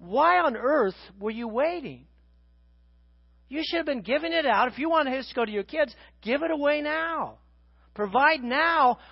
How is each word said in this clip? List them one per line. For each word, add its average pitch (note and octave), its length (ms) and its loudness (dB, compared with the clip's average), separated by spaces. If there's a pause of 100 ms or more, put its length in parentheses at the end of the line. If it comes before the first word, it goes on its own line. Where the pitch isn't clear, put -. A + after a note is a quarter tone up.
"Why D4 400 4
on C#4 180 2
earth A#3 380 2 (240)
were G#3 100 -4
you A#3 180 -8
waiting? A#3+ 600 -4 (1400)
You D4 160 -6
should E4+ 140 -4
have D#4+ 80 -2
been C4+ 160 -2
giving D4+ 320 -2
it D#4 140 0
out. A3+ 220 2
If A#3 100 -12
you D#4+ 100 -2
want D#4 180 2
this C4 200 -6
to - 80 -14
go A#3 100 0
to G#3+ 60 -10
your G3+ 120 -4
kids, D4+ 320 -4 (260)
give B3+ 200 -2
it E4 80 -2
away D4 320 0
now. D#4 560 -4 (560)
Provide B3+ 480 2
now C#4 560 2 (140)